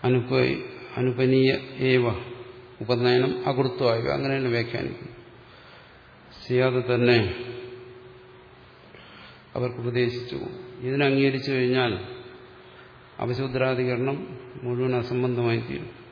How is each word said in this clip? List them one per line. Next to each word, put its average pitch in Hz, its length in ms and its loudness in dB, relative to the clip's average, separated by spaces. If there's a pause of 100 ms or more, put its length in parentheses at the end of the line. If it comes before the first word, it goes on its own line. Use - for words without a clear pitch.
അനുപ-, 127 500 2 (420)
അനുപനീയ 131 540 4 (380)
ഏവ 127 140 6 (760)
ഉപനയനം 123 520 4 (180)
അകൃത്വായ, 123 520 2 (140)
അങ്ങനെയാണ് 135 380 0
വ്യാഖ്യാനിക്കുന്നത്. - 640 -4 (1300)
ചെയ്യാതെ 127 460 2
തന്നെ 120 280 6 (2500)
അവർക്ക് 123 280 -2
ഉപദേശിച്ചു. 120 540 -2 (480)
ഇതിനെ 139 220 0
അംഗീകരിച്ചു 135 440 2
കഴിഞ്ഞാൽ 127 420 2 (1300)
അവശൂദ്രാധികരണം 127 920 0 (460)
മുഴുവൻ 123 360 0
അസംബന്ധമായി 120 680 0
തീരും. 143 220 -8 (220)